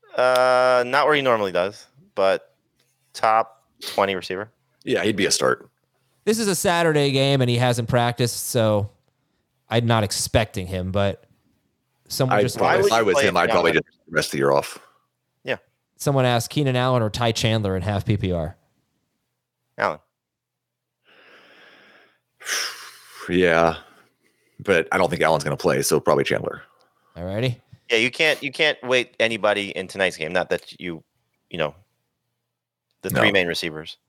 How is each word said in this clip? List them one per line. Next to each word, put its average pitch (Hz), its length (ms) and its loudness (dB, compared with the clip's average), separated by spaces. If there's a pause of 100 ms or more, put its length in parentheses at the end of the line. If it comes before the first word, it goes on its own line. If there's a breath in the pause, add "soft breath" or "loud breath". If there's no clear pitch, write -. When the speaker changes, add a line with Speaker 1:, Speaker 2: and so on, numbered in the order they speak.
(160)
Speaker 1:
Uh, 127 680 4
not 135 220 2
where 151 80 4
he 139 60 0
normally 110 300 0
does, 90 360 -4 (280)
but 95 380 0 (600)
top 113 500 0 (180)
twenty 98 320 -2
receiver. 92 380 -8 (320)
Speaker 2:
Yeah, 104 200 -2
he'd 107 120 0
be 95 100 0
a 80 60 0
start. 65 360 0 (580)
Speaker 3:
This 220 120 0
is 220 100 -2
a 185 80 0
Saturday 160 560 2
game, 135 300 2
and 123 80 2
he 120 80 0
hasn't 120 320 0
practiced, 120 600 -2
so 107 420 0 (760)
I'm 117 180 0
not 113 160 2
expecting 101 640 -2
him, 92 240 -6
but 101 320 -2 (840)
someone 127 300 0
Speaker 2:
I'd 107 60 4
Speaker 3:
just 101 140 -2
Speaker 2:
probably, 101 140 2
Speaker 1:
Why 180 60 2
would 196 100 2
Speaker 2:
if 196 40 4
I 113 80 4
Speaker 1:
you 113 60 2
Speaker 2:
was 95 100 4
Speaker 1:
play - 120 2
Speaker 2:
him, 87 100 2
I'd 85 60 4
Speaker 1:
Keenan - 120 2
Speaker 2:
probably 85 160 4
Speaker 1:
Allen? 80 160 2
Speaker 2:
just - 100 -20 (120)
rest 78 220 -2
the 78 60 -6
year 69 140 2
off. - 260 0 (680)
Speaker 1:
Yeah. 127 140 -4 (380)
Speaker 3:
Someone 135 300 0
asked 120 240 0
Keenan 135 260 -2
Allen 127 260 0
or 107 80 -2
Ty 117 220 -2
Chandler 110 460 0
in 92 60 -4
half 101 220 -2
P 104 120 0
P 92 160 -2
R. 82 240 -6 (1200)
Speaker 1:
Allen. 80 260 -8
Speaker 2:
<sighs> - 60 -20 (3250 loud breath)
Yeah, 85 460 4 (840 loud breath)
but 87 320 0
I 95 60 -2
don't 90 120 2
think 78 120 -4
Allen's 78 220 2
gonna 73 120 -4
play, 69 280 0
so 78 160 0
probably 69 240 2
Chandler. - 400 -4 (520)
Speaker 3:
Alrighty. 104 460 -6 (280)
Speaker 1:
Yeah, 117 80 2
you 120 140 2
can't, 156 300 0
you 135 100 -10
can't 151 320 -2
weight 123 360 0
anybody 104 500 0
in 92 180 -8
tonight's 92 300 -2
game. 80 160 -6
Not 87 160 0
that - 320 -6
you, 85 220 -10 (460)
you - 80 -12
know, 80 180 -4 (1300)
the - 80 -6
Speaker 2:
No. - 80 0
Speaker 1:
three 104 120 4
main 92 160 2
receivers. 80 500 -8 (120)